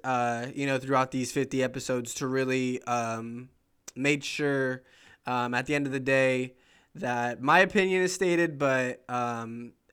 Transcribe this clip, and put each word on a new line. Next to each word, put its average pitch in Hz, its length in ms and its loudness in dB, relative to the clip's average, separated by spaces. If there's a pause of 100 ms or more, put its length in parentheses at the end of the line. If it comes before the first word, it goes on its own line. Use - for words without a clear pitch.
uh, 120 500 0
you 139 140 -4
know, 135 100 2
throughout 131 320 2
these 127 220 -2
fifty 131 320 0
episodes 123 520 -4
to 139 120 -4
really, 127 560 0
um, 117 680 -4 (460)
make 143 280 0
sure, 135 600 -2 (420)
um, 123 300 -2
at 127 100 0
the 151 80 -2
end 143 140 0
of 131 40 -4
the 135 80 -2
day 131 540 2 (400)
that 120 480 -4
my 156 200 6
opinion 190 420 4
is 180 100 0
stated, 170 460 2
but, 131 500 0
um, 120 640 -6 (200)